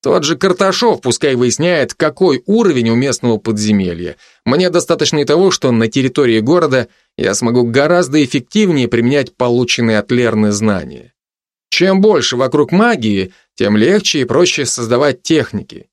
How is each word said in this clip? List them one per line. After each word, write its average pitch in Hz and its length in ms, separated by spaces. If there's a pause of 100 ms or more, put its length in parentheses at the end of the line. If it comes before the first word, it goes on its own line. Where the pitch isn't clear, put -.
Тот 147 220
же 151 120
Карташов 190 640
пускай 131 360
выясняет, 131 580
какой 156 520
уровень 175 440
у 113 60
местного 123 400
подземелья. 101 800 (280)
Мне 170 240
достаточно 165 500
и 143 60
того, 170 260
что 139 200
на 113 160
территории 123 540
города 131 480 (280)
я 101 180
смогу 120 300
гораздо 147 600
эффективнее 147 640
применять 123 480
полученные 120 600
от 104 120
Лерны 110 400
знания. 95 640 (580)
Чем 190 300
больше 175 360
вокруг 135 360
магии, 120 600 (220)
тем 104 220
легче 160 440
и 127 40
проще 139 420
создавать 123 560
техники. - 720